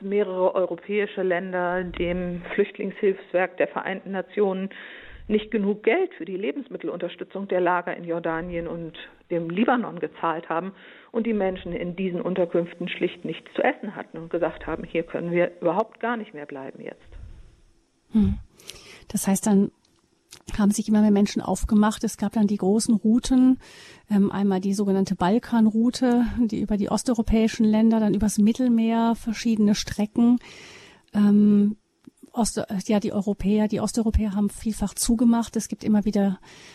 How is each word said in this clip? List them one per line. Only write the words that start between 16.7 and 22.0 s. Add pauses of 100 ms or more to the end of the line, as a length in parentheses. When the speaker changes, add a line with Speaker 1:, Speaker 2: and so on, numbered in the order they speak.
Speaker 1:
jetzt.“ (1080)
Speaker 2:
Hm. (680)
Das
heißt,
dann (840)
haben
sich
immer
mehr
Menschen
aufgemacht.